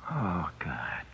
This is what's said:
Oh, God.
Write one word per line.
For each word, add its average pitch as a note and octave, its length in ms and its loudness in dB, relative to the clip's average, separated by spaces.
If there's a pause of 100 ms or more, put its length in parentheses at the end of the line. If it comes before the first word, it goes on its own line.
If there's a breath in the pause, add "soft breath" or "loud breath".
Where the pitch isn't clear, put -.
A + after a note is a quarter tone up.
(100)
Oh, F#2 380 4 (100)
God. - 560 -2